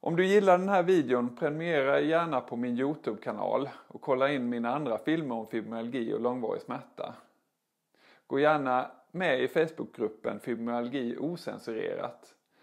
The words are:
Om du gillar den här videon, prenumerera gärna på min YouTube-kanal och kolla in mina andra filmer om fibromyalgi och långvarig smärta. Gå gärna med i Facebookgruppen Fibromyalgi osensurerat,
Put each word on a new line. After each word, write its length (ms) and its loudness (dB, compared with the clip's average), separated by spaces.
Om 140 0
du 100 4
gillar 320 6
den 100 0
här 140 4
videon, 540 4
prenumerera 640 2
gärna 400 2
på 160 -8
min 220 -2
YouTube-kanal 880 -2
och 120 -16
kolla 320 2
in 160 -2
mina 260 -2
andra 240 -2
filmer 360 -2
om 120 -6
fibromyalgi 680 -4
och 60 -2
långvarig 420 -2
smärta. 520 -10
Gå 80 0
gärna 520 2
med 320 2
i 60 2
Facebookgruppen 920 -2
Fibromyalgi 800 -4
osensurerat, 1160 -6